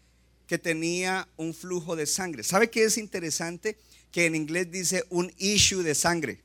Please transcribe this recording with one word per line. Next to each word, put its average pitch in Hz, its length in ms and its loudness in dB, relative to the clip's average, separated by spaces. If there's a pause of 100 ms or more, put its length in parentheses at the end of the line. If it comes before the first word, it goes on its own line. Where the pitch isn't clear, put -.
(460)
que 170 120 0
tenía 175 680 -2 (100)
un 160 180 -6
flujo 175 420 -6
de 151 100 -2
sangre. 160 380 -4
¿Sabe 214 240 4
qué 226 160 2
es 220 140 2
interesante? 175 800 -6 (340)
Que 175 140 4
en 160 100 2
inglés 160 340 -2
dice 180 380 -2
un 180 300 -2
issue 196 440 4
de 156 120 2
sangre. 160 500 0